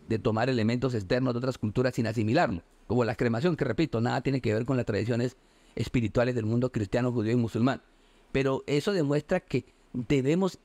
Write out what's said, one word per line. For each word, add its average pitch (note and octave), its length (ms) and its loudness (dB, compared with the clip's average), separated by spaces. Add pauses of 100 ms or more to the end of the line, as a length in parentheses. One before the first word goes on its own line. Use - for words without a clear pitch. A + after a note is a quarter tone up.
de A2 100 0
tomar A2+ 320 0
elementos A#2+ 420 0
externos B2 400 0
de A#2+ 60 -4
otras B2+ 180 -2
culturas B2 380 0
sin A#2 120 0
asimilarlo, A2 560 0 (240)
como A#2+ 180 2
la A2 100 0
cremación, A#2+ 420 0
que D3 80 -4
repito, A#2+ 380 0
nada B2 180 0
tiene C3+ 220 -2
que G#2+ 100 0
ver A#2 140 0
con C3+ 100 0
las A#2+ 80 0
tradiciones A#2 540 -2 (360)
espirituales B2 600 0
del A2 100 -2
mundo A#2+ 260 0
cristiano, A#2+ 420 -2
judío A2+ 200 0
y B2 40 2
musulmán. A#2 440 0 (500)
Pero C3+ 360 0
eso D3 260 0
demuestra D3+ 480 0
que - 240 -4 (300)
debemos D3 720 2